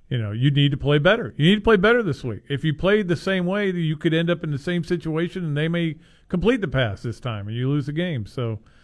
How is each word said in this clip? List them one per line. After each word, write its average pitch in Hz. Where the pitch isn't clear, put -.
you 127
know, 107
you 127
need 143
to 139
play 143
better. 180
You 143
need 208
to 208
play 226
better 226
this 160
week. 107
If 139
you 160
played 196
the 175
same 190
way, 196
you 165
could 160
end 170
up 175
in 156
the 139
same 175
situation, 170
and 147
they 151
may 165
complete 202
the 185
pass 117
this 117
time, 104
and 113
you 123
lose 143
the 147
game. 156
So, 113